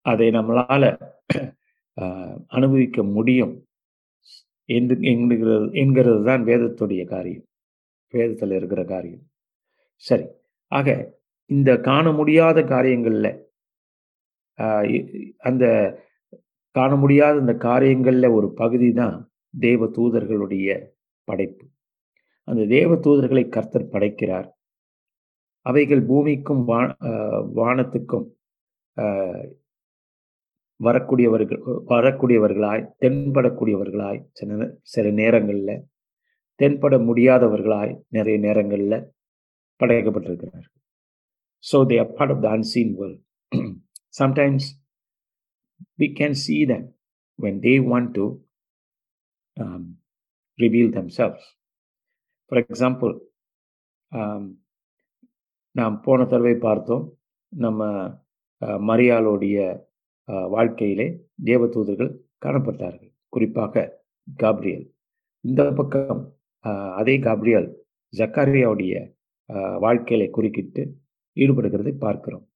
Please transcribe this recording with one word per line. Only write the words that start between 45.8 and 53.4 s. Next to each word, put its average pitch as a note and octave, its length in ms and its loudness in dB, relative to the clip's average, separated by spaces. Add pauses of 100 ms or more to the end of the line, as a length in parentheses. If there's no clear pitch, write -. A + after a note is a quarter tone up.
we D3+ 80 0
can C#3+ 280 -2 (120)
see D3+ 180 0
them A2+ 240 -2 (540)
when G2 180 -4
they B2+ 200 4 (120)
want B2 220 -2
to, G#2+ 300 -6 (1160)
um, F2+ 240 -10 (760)
reveal A#2 320 4
themselves. G2 500 -6 (1080)
For B2 120 0
example, B2+ 600 -2 (920)